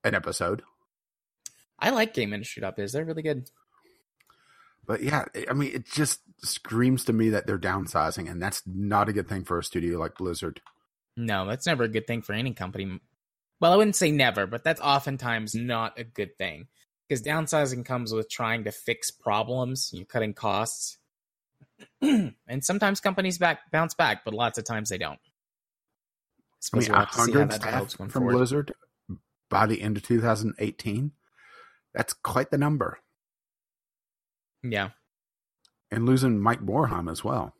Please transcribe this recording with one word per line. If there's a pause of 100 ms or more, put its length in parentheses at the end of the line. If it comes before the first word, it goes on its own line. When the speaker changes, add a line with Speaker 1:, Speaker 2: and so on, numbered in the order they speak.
Speaker 1:
An
episode. (1160)
Speaker 2:
I
like
Game
Industry
dot
biz.
They're
really
good. (1400)
Speaker 1:
But
yeah, (100)
I,
I
mean,
it
just (240)
screams
to
me
that
they're
downsizing,
and
that's
not
a
good
thing
for
a
studio
like
Blizzard. (560)
Speaker 2:
No,
that's
never
a
good
thing
for
any
company. (640)
Well,
I
wouldn't
say
never,
but
that's
oftentimes
not
a
good
thing. (420)
'Cause
downsizing
comes
with
trying
to
fix
problems.
You're
cutting
costs.
<clears throat> (960)
And
sometimes
companies
back,
bounce
back,
but
lots
of
times
they
don't. (1600)
Speaker 1:
I
mean,
Speaker 2:
Suppose
we'll
have
to
see
how
Speaker 1:
a
hundred
Speaker 2:
that
Speaker 1:
staff
Speaker 2:
develops
going
Speaker 1:
from
Speaker 2:
forward.
Speaker 1:
Blizzard (760)
by
the
end
of
two
thousand
eighteen. (840)
That's
quite
the
number. (1600)
Speaker 2:
Yeah. (1000)
Speaker 1:
And
losing
Mike
Morhaime
as
well.